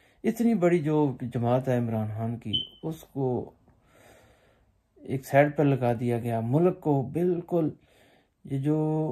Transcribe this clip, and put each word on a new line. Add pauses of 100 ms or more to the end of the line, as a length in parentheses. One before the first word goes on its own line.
(240)
इतनी
बड़ी
जो
जमात
है
इमरान
खान
की,
उसको (1500)
एक
साइड
पर
लगा
दिया
गया।
मुल्क
को (120)
बिल्कुल, (760)
ये
जो (340)